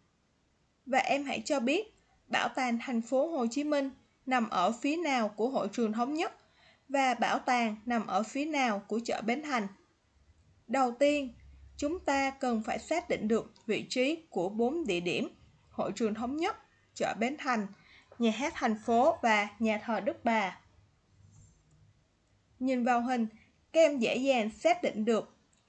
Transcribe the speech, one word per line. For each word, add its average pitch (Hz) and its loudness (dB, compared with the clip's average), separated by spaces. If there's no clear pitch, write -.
Và 262 2
em 285 0
hãy 240 -4
cho 277 0
biết 294 0
bảo - 0
tàng 247 -2
thành 233 -2
phố 269 0
Hồ 277 -2
Chí 285 -2
Minh 285 0
nằm 254 0
ở 185 2
phía 285 -2
nào 262 0
của 220 -2
hội 208 -2
trường 220 0
Thống 240 -2
Nhất 339 -2
và 269 2
bảo 220 0
tàng 233 0
nằm 240 -2
ở 196 0
phía 277 -4
nào 247 0
của 214 -2
chợ - -2
Bến 240 -2
Thành. 254 -2
Đầu 254 2
tiên, 285 2
chúng 311 -4
ta 277 0
cần 240 -2
phải 226 -4
xác 339 -4
định - -2
được 220 0
vị 180 -2
trí 285 0
của 185 -2
bốn 247 -2
địa 175 0
điểm, 175 -2
hội - -4
trường 220 0
Thống 247 -6
Nhất, 359 -2
chợ - -4
Bến 262 -2
Thành, 226 -2
nhà 226 4
hát 269 -4
thành 226 0
phố 254 4
và 214 2
nhà 214 0
thờ 220 -2
Đức 233 -4
Bà. 214 0
Nhìn 254 0
vào 240 2
hình, 240 0
các 320 6
em 294 6
dễ 208 2
dàng 247 2
xác 349 2
định 214 -2
được 226 0